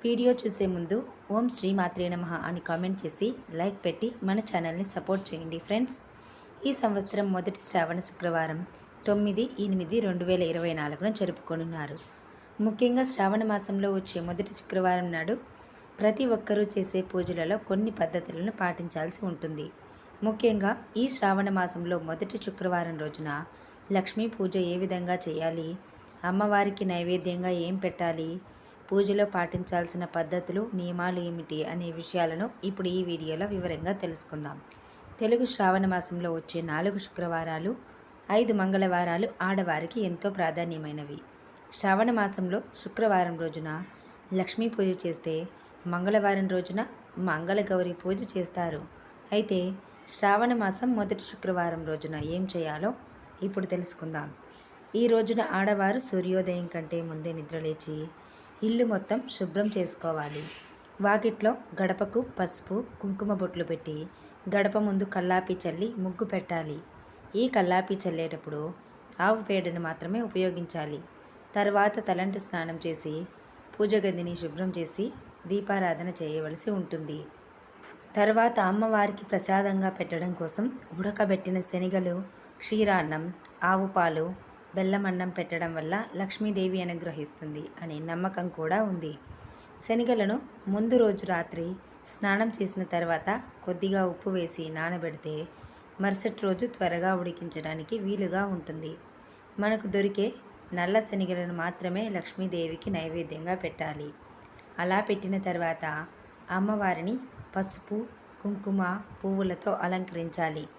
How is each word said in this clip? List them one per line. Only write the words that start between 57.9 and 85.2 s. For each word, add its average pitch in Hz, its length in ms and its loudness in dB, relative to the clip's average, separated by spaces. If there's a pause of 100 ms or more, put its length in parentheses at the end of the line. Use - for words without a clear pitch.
ఇల్లు 233 220 4
మొత్తం 214 460 0
శుభ్రం 196 480 0
చేసుకోవాలి. 151 640 -4 (580)
వాకిట్లో 214 560 4 (260)
గడపకు 196 380 2
పసుపు, 196 640 -2 (180)
కుంకుమ 202 320 -2
బొట్లు 180 300 -2
పెట్టి 160 420 -4 (500)
గడప 202 220 4
ముందు 202 260 2
కల్లాపి 185 520 2 (120)
చల్లి 196 300 -2
ముగ్గు 185 260 -2
పెట్టాలి. 170 540 -2 (580)
ఈ 247 120 4
కల్లాపి 190 500 4 (100)
చల్లేటప్పుడు 160 640 -4 (460)
ఆవు 214 220 4
పేడను 175 380 0
మాత్రమే 170 420 -2
ఉపయోగించాలి. 170 800 -2 (560)
తర్వాత 202 520 4
తలంటు 190 300 0
స్నానం 165 480 -6
చేసి 160 400 -4 (540)
పూజ 208 140 4
గదిని 175 420 0
శుభ్రం 170 420 -2
చేసి 180 340 -4 (340)
దీపారాధన 185 640 0 (140)
చేయవలసి 156 480 -4
ఉంటుంది. 156 540 -4 (920)
తర్వాత 220 440 6
అమ్మవారికి 202 640 4
ప్రసాదంగా 190 640 2
పెట్టడం 180 440 -2
కోసం 175 460 -2 (200)
ఉడకబెట్టిన 190 640 0
శనగలు, 185 640 0 (360)
క్షీరాన్నం, 180 760 2 (300)
ఆవు 190 220 4
పాలు, 170 480 2 (400)
బెల్లం 190 320 2
అన్నం 180 240 0